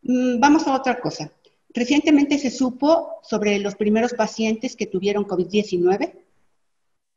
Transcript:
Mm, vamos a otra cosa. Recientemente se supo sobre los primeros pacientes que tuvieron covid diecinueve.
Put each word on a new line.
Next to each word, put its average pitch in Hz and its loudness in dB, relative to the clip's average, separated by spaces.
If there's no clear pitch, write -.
Mm, 247 0
vamos 294 4
a 269 0
otra 254 -2
cosa. 151 -8
Recientemente 285 2
se 277 -2
supo 285 0
sobre 208 0
los 202 -4
primeros 220 0
pacientes 220 -4
que 202 -6
tuvieron 202 -2
covid 180 -2
diecinueve. 196 0